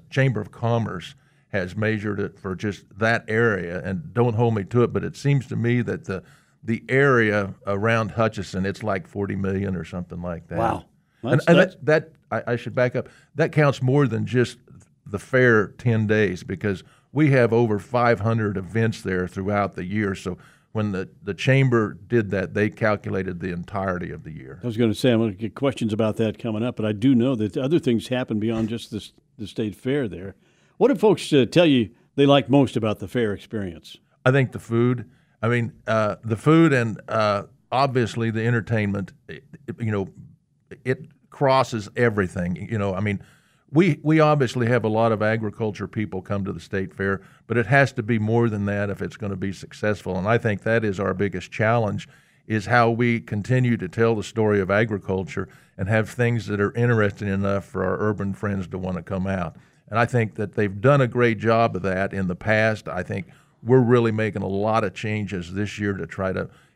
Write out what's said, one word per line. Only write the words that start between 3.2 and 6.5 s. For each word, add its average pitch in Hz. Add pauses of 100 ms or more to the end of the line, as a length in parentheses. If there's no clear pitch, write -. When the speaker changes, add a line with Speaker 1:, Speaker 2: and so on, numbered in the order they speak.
Speaker 1:
area. 101
And 90
don't 120
hold 113
me 104
to 120
it, 113
but 95
it 90
seems 143
to 110
me 117
that 101
the, 95 (400)